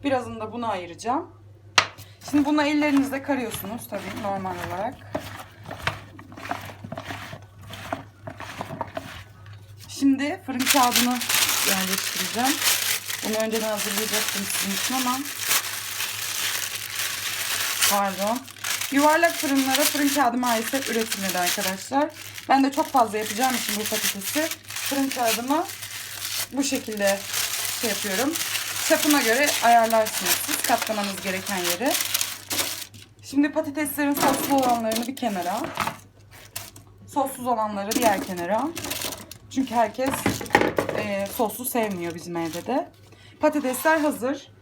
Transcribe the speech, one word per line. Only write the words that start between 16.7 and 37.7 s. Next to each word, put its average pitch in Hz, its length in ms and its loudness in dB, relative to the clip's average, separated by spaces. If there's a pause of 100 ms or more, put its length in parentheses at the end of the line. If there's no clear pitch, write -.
pardon. 202 460 0 (540)
Yuvarlak 311 400 6
fırınlara 269 500 2
fırın 294 280 4
kağıdı 262 280 4
maalesef 247 520 2
üretilmedi 196 500 0
arkadaşlar. 196 680 0 (400)
Ben 269 140 8
de 269 80 4
çok 302 160 2
fazla 220 300 4
yapacağım 214 380 0
için 220 200 -2
bu 208 80 -2
patatesi 214 640 0 (200)
fırın 269 420 -2
kağıdımı 254 560 2 (880)
bu 262 100 0
şekilde 202 560 0 (640)
şey 233 80 0
yapıyorum. 214 440 0 (560)
Çapına 302 320 6
göre 240 260 4 (160)
ayarlarsınız 226 680 6
siz - 300 0
katlamanız 208 640 0
gereken 190 340 -2
yeri. 175 340 0 (1300)
Şimdi 285 280 2
patateslerin 294 600 0
soslu 277 420 2
olanlarını 233 520 2
bir 269 80 -6
kenara, 202 460 -2 (1500)
sossuz 254 400 -2
olanları 214 440 -2